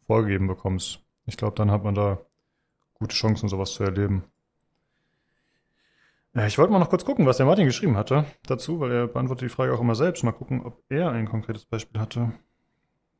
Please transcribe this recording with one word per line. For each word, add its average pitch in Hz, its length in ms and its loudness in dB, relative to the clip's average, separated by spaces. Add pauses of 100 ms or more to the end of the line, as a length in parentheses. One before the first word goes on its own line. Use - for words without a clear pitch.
vorgegeben 101 420 2
bekommst. 92 520 -4 (280)
Ich - 100 -10
glaub, 110 180 -4
dann 104 160 4
hat 101 120 0
man 101 120 0
da 101 240 2 (760)
gute - 200 -6
Chancen, 110 320 0
sowas 95 260 -4
zu 107 100 -4
erleben. 98 400 0 (2250)
Ja, 107 80 2
ich 107 140 0
wollte 185 120 6
mal 196 60 6
noch 175 140 2
kurz 185 120 0
gucken, 247 220 2
was 127 120 4
der 131 100 4
Martin 185 180 6
geschrieben 123 320 2
hatte 143 280 0 (200)
dazu, 151 340 -4
weil 127 120 -2
er 120 160 0
beantwortet 127 420 -4
die - 40 -10
Frage 131 200 0
auch 117 80 -2
immer 117 140 2
selbst. 160 280 0
Mal 113 100 0
gucken, 127 300 -6
ob 120 240 -16
er 156 220 -2
ein 113 180 -2
konkretes 107 380 -6
Beispiel 110 340 -6
hatte. 117 320 -2 (880)